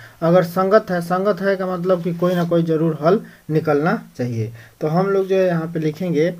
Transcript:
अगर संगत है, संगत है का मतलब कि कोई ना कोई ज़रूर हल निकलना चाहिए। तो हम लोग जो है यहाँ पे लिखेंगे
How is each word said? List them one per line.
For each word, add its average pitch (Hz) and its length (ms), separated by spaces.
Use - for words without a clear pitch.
अगर 170 220
संगत 190 460
है, 180 120
संगत 185 380
है 196 160
का 190 120
मतलब 180 360
कि 170 100
कोई 180 200
ना 175 100
कोई 170 180
ज़रूर 160 400
हल 190 180
निकलना 156 520
चाहिए। 117 360
तो 156 80
हम 180 200
लोग 196 180
जो 190 100
है 185 100
यहाँ 170 280
पे 165 60
लिखेंगे 156 600